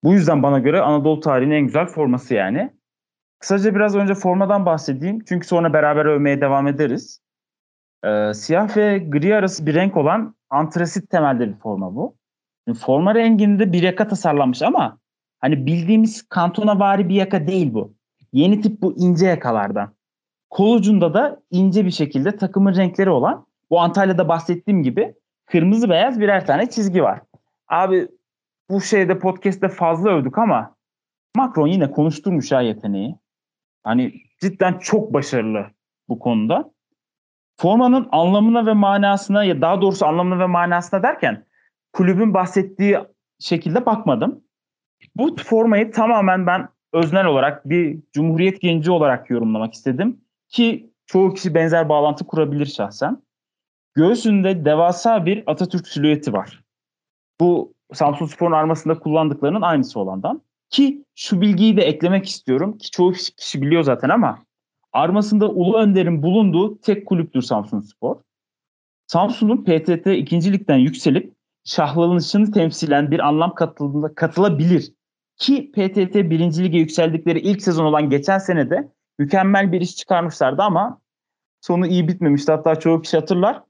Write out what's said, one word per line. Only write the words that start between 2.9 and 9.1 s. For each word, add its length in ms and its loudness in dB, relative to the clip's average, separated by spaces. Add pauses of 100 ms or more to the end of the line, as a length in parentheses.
Kısaca 360 0
biraz 220 2
önce 180 0
formadan 520 0
bahsedeyim. 640 -4
Çünkü 180 -4
sonra 260 0
beraber 320 2
övmeye 360 0
devam 260 0
ederiz. 540 -4 (840)
Ee, 300 -2
siyah 420 -2
ve 220 2
gri 360 0